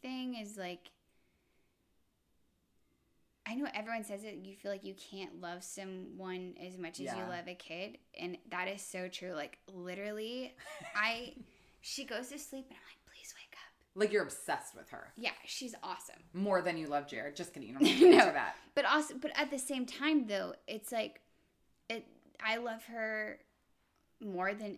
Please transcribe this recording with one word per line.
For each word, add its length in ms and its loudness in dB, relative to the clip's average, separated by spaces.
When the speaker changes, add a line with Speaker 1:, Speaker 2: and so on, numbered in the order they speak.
Speaker 1:
thing 340 -6
is, 220 -10
like, 340 -8
I 100 -4
know 180 -2
everyone 300 -4
says 200 -8
it, 120 -10
you 200 -14
feel 160 -6
like 120 -6
you 100 -10
can't 480 -12
love 220 -8
someone 920 -8
as 140 -12
much 220 -8
as 0 -
you 60 -6
Speaker 2:
Yeah. 240 -4
Speaker 1:
love 180 -8
a 80 -10
kid, 420 -10
and 200 -6
that 180 -2
is 140 -6
so 280 -8
true. 240 -8
Like, 240 -8
literally, 880 -8
Speaker 2:
<laughs> 200 -10
Speaker 1:
I, 380 0
she 240 -6
goes 240 -4
to 80 -12
sleep, 320 -12
and 80 -20
I'm 60 -20
like, 220 -20
"Please 300 -18
wake 180 -20
up." 200 -20
Speaker 2:
Like, 180 4
you're 100 4
obsessed 520 -4
with 140 -18
her. 280 -14
Speaker 1:
Yeah, 140 -2
she's 360 -8
awesome. 400 -10
Speaker 2:
More 280 4
than 160 0
you 100 -4
love 200 0
Jared. 280 -6
Just 180 -8
kidding. 160 -12
You 60 -10
Speaker 1:
<laughs> 40 -8
Speaker 2:
don't 80 10
have 120 6
to 120 12
Speaker 1:
No, 60 12
Speaker 2:
answer 160 10
that. 220 0
Speaker 1:
but 100 4
also, 300 4
but 200 -4
at 140 2
the 100 -2
same 280 -2
time, 400 2
though, 260 -2
it's 240 -8
like, 300 -4
it, 160 -6
I 180 2
love 280 -4
her 540 -4
more 320 0
than 240 -8